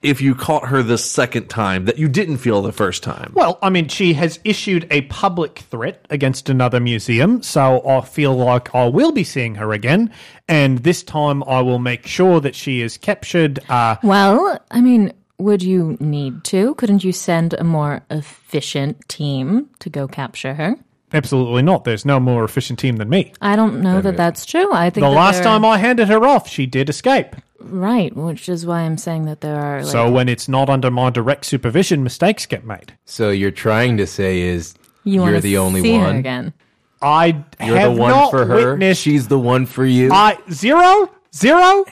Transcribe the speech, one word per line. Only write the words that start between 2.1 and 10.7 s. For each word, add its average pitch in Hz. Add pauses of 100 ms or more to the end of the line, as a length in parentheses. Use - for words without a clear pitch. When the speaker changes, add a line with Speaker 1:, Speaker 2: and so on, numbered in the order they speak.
Speaker 1:
feel 104
the 101
first 92
time? -
Speaker 2:
Well, 180
I 196
mean, 170
she 170
has 165
issued 190
a 147
public 175
threat -
against 139
another 127
museum, 120
so 131
I 135
feel 135
like 123
I 123
will 208
be -
seeing 113
her 107
again, 147 (380)
and 139